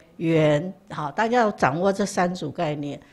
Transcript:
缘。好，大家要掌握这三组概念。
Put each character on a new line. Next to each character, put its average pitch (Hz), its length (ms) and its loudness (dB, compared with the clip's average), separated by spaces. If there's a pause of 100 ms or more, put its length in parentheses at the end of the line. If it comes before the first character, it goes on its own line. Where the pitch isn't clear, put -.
(180)
缘。 160 540 2 (160)
好， 156 220 -8
大 220 180 0
家 240 120 2
要 214 100 4
掌 151 300 0
握 196 120 4
这 196 140 -2
三 180 280 0
组 156 160 -8
概 151 240 -4
念。 143 240 -8 (140)